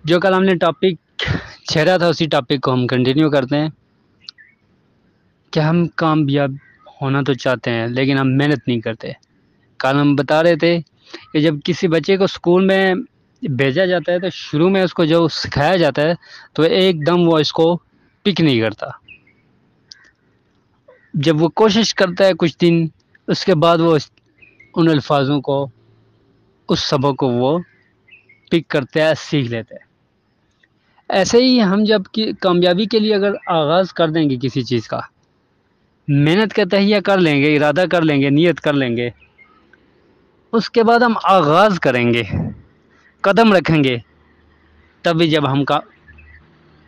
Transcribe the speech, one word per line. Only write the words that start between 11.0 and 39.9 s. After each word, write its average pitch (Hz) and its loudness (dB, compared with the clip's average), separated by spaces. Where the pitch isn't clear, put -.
कि 156 0
जब 147 0
किसी 180 -2
बच्चे 156 0
को 190 0
स्कूल 180 0
में 190 0
भेजा 135 0
जाता 175 -2
है, 180 -2
तो 180 -6
शुरू 160 -2
में 196 2
उसको 175 0
जो 165 2
सिखाया 151 -2
जाता 147 0
है, 165 0
तो 151 2
एकदम 175 2
वो 160 4
इसको 165 0
पिक 185 -2
नहीं 139 2
करता। - -6
जब 151 0
वो 165 0
कोशिश 214 0
करता 190 0
है 190 2
कुछ 165 -4
दिन, 170 2
उसके 190 0
बाद 170 2
वो 165 2
उन 165 2
अल्फाजों 143 0
को, 139 -4
उस - -2
सबक 139 -2
को 139 -2
वो 127 -2
पिक 170 0
करता 151 -2
है, 156 2
सीख 131 -4
लेता 113 -10
है। - -20
ऐसे 196 2
ही 254 4
हम 208 2
जब 208 0
कि - -4
कामयाबी 180 0
के 214 0
लिए 214 0
अगर 202 0
आगाज़ 175 -2
कर 165 0
देंगे 151 0
किसी 127 -4
चीज़ 117 -4
का, 117 -10
मेहनत 156 2
का 214 0
तहिया 202 0
कर 196 0
लेंगे, 151 2
इरादा 147 2
कर 170 0
लेंगे, 143 0
नीयत 156 2
कर 151 -2
लेंगे, 120 -4